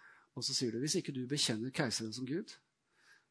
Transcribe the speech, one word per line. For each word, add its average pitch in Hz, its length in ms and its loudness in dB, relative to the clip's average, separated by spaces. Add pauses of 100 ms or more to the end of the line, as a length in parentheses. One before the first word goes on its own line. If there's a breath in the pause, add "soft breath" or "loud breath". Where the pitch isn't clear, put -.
(340 soft breath)
og 123 100 -4
så 139 80 0
sier 123 200 2
de, 113 100 0
«Hvis 151 160 2
ikke 151 160 -2
du 127 120 -2
bekjenner 127 440 2
keiseren 113 420 0
som 123 140 -4
Gud, 160 260 -4 (800 soft breath)